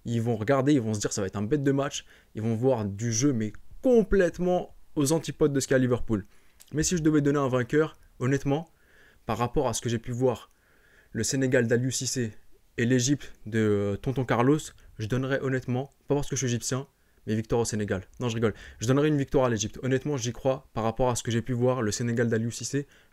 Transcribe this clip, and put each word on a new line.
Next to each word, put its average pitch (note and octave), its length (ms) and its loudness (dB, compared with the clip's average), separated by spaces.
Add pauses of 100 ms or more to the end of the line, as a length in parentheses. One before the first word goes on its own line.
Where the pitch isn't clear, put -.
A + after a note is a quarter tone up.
Ils A#2 120 0
vont A2+ 160 0
regarder, C3+ 340 2
ils D3 80 6
vont A2 140 -2
se G#2 80 -4
dire, - 100 -2
ça - 80 -6
va G2 80 -2
être - 80 -8
un G2+ 60 -2
bête C#3 220 0
de C#3 100 2
match. C#3 320 -4 (300)
Ils G#2+ 60 -8
vont A2+ 140 0
voir A#2 300 2
du G#2 260 -4
jeu, C3 220 2
mais A2 180 -2 (300)
complètement F3+ 960 2 (180)
aux C#3+ 160 2
antipodes D3+ 400 0
de C#3 80 0
ce - 80 -4
qu'il C#3 60 0
y - 20 4
a - 20 6
à - 20 6
Liverpool. A#2 460 0 (460)
Mais D3 100 -2
si E3+ 140 0
je D#3+ 60 0
devais D3+ 180 4
donner C#3+ 200 2
un C3+ 100 0
vainqueur, C#3 480 0 (220)
honnêtement, C#3 500 0 (560)
par A2+ 120 -4
rapport C3+ 300 0
à A2+ 60 -2
ce - 80 -6
que B2 80 -4
j'ai A#2 100 0
pu B2+ 120 -10
voir, A#2+ 380 -2 (600)
le A#2 120 -4
Sénégal C3 440 2
d'Aliou B2 240 2
Cissé B2 400 -4 (460)
et A#2+ 80 2
l'Égypte B2+ 480 2 (140)
de, A2 120 0
euh, G2+ 380 2
Tonton C3 260 -2
Carlos, B2+ 360 2 (380)
je G#2+ 100 -6
donnerais C3 340 -2
honnêtement, C3 520 -4 (140)
pas C#3 80 0
parce C#3+ 140 -2
que C#3 80 -4
je C3+ 80 -2
suis A#2+ 100 0
égyptien, C3 320 -6 (380)
mais A2 100 -2
victoire A2+ 240 0
au A2+ 60 2
Sénégal. G2+ 420 -4 (140)
Non, B2 80 -2
je A2+ 60 -2
rigole. A2+ 180 2 (260)
Je G#2+ 80 -6
donnerais C#3+ 220 4
une D3 80 2
victoire C3+ 280 2
à B2 40 2
l'Égypte. A2 340 -2
Honnêtement, C3 320 0
j'y A#2+ 160 -4
crois. C3+ 420 -4
Par A2 120 -2
rapport B2+ 240 0
à A#2 80 0
ce - 40 -6
que A#2 100 -4
j'ai A2+ 100 0
pu B2+ 100 -6
voir, B2 300 0
le G#2+ 100 0
Sénégal A#2+ 380 0
d'Aliou A2+ 200 0
Cissé, C3+ 380 -6 (260)